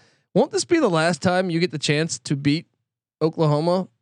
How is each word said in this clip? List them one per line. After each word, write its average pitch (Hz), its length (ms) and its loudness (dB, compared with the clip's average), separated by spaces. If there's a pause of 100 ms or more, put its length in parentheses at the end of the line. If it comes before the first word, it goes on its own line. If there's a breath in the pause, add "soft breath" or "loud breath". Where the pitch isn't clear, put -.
(340 soft breath)
Won't 233 180 2
this 381 140 -2
be 330 140 2
the 262 100 2
last 170 320 0
time 185 300 0
you 165 80 -2
get 180 100 0
the 156 80 -10
chance 156 420 -2
to - 160 -4
beat 143 300 -2 (560)
Oklahoma 165 640 0 (140)